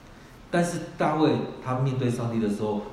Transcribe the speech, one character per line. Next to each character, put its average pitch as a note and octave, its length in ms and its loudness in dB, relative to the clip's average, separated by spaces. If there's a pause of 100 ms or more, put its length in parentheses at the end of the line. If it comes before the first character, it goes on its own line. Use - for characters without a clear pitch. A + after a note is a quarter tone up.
(500)
但 F3 140 4
是 E3 140 -2 (180)
大 D#3 200 2
卫 D3 160 4 (300)
他 B2+ 120 -2
面 C3+ 240 0
对 B2 120 2
上 A#2 220 -2
帝 A2+ 80 2
的 G#2 80 2
时 G2+ 140 0
候， G#2 180 0 (120)